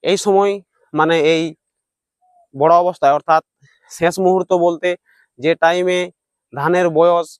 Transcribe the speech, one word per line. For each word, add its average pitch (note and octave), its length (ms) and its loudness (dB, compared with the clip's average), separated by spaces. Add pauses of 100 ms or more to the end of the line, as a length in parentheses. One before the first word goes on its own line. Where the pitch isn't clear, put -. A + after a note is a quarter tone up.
এই F#3 140 0
সময় G3 360 0 (400)
মানে D#3 220 0 (180)
এই D#3+ 100 0 (1120)
বড় D3+ 180 2 (100)
অবস্থায় D3+ 340 0
অর্থাৎ D#3+ 260 -2 (480)
শেষ E3+ 220 -2 (120)
মুহূর্ত F#3 260 0 (140)
বলতে F3 240 -2 (500)
যে D3 120 -2 (120)
টাইমে F3+ 360 0 (540)
ধানের F3 360 0
বয়স E3+ 380 2 (120)